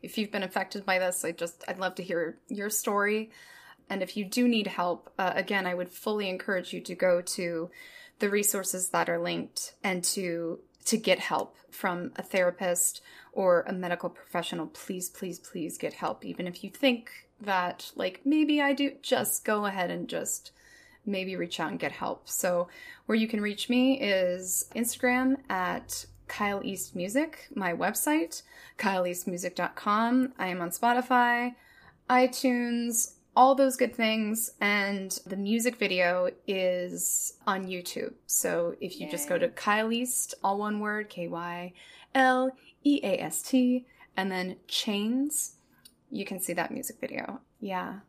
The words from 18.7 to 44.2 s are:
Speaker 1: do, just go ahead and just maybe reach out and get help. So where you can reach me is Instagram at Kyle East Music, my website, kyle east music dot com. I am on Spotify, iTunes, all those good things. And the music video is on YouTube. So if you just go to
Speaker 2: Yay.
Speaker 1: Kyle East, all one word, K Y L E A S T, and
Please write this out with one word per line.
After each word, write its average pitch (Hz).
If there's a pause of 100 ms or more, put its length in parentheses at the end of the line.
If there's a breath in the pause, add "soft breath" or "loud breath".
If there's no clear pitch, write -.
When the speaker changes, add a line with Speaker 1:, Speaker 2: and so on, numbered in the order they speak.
Speaker 1:
do, 277 (100)
just -
go 208
ahead 190
and 175
just - (540 loud breath)
maybe 190
reach 175
out 170
and 190
get 156
help. -
So 180 (360 loud breath)
where 220
you 220
can 220
reach 208
me 254
is 185
Instagram 247 (120)
at 180 (200)
Kyle 202
East -
Music, 220
my 185
website, 302 (360 loud breath)
kyle 190
east 175
music 180
dot 175
com. 233
I 185
am 180
on 170
Spotify, 240 (560 loud breath)
iTunes, 240 (220)
all 262
those 262
good 233
things. 220 (100)
And 202
the -
music 226
video 180 (180)
is 180 (120)
on 190
YouTube. 180 (120)
So 170
if 185
you 175
just 175
go 180
to 170
Speaker 2:
Yay. 165
Speaker 1:
Kyle 220
East, 247
all 196
one 208
word, 208
K 175
Y 175 (400 loud breath)
L 262 (320 loud breath)
E 285
A 185
S 165
T, 247 (300 loud breath)
and 190